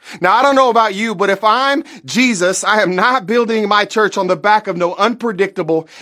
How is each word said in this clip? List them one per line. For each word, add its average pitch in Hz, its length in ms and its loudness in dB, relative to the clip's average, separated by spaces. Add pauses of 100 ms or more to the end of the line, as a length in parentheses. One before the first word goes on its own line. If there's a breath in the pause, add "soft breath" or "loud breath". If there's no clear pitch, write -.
(220 loud breath)
Now, 185 140 4
I 254 60 2
don't 277 120 2
know 262 160 4
about 220 240 2
you, 220 200 -4
but 190 140 0
if 196 160 -2
I'm 262 400 0 (180 loud breath)
Jesus, 185 640 0
I 208 160 2
am 180 160 0
not 240 300 0
building 220 420 0
my 208 160 2
church 202 320 -2
on 190 100 -2
the 180 100 0
back 208 300 0
of 185 100 -4
no 175 180 -2
unpredictable, 190 920 -2 (160 loud breath)